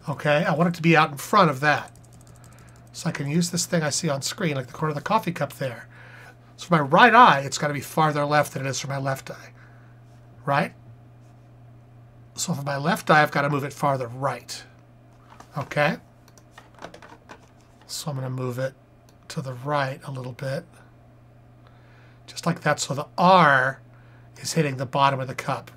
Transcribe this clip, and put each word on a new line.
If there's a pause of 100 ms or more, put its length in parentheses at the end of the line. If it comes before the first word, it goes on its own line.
Okay,
I
want
it
to
be
out
in
front
of
that. (960)
So
I
can
use
this
thing
I
see
on
screen,
like
the
corner
of
the
coffee
cup
there. (680)
So
for
my
right
eye,
it's
gotta
be
farther
left
than
it
is
for
my
left
eye, (920)
right? (1600)
So
for
my
left
eye,
I've
gotta
move
it
farther
right, (920)
okay? (1900)
So
I'm
gonna
move
it (540)
to
the
right
a
little
bit, (1600)
just
like
that,
so
the (120)
R (580)
is
hitting
the
bottom
of
the
cup.